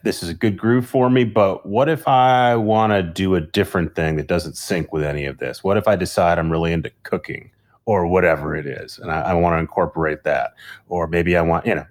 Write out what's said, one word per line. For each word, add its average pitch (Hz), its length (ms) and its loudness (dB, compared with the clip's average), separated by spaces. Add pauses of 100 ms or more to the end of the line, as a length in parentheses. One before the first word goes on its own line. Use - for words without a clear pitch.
this 104 200 -4
is 87 60 -6
a 82 40 -6
good 101 240 -2
groove 120 300 2
for 127 220 2
me, 127 160 4
but 101 400 0
what 117 240 0
if 160 180 -2
I 127 480 4
wanna 107 480 2
do 92 320 0
a 85 60 2
different 90 540 -2
thing 80 200 0
that 73 120 -4
doesn't 82 280 -4
sync - 380 -6
with 78 100 -2
any 73 220 -6
of 67 140 -10
this? 64 220 -10
What 95 140 0
if 107 140 0
I - 80 4
decide 87 420 0
I'm 80 100 0
really 82 220 0
into 82 200 -4 (120)
cooking - 460 -8 (360)
or 95 220 0
whatever 82 480 2
it 76 100 -6
is, - 320 -12
and 82 140 -10
I, 80 100 -2
I 92 120 -2
wanna 85 240 2
incorporate 82 680 -2
that? 65 300 -2 (340)
Or 87 180 -4
maybe 85 300 0
I 85 60 4
want," 82 240 0
you 107 100 0
know, 71 160 -6